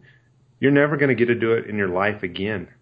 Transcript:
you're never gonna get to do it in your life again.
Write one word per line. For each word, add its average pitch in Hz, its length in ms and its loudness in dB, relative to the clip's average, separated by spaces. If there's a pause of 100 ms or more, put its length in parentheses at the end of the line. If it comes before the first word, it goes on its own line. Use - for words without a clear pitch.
(600)
you're 135 100 4
never 147 240 4
gonna 139 200 2
get 113 100 2
to 120 100 2
do 113 160 0
it 113 160 0
in 104 80 -8
your 101 140 0
life 101 340 -2
again. 98 460 -6 (120)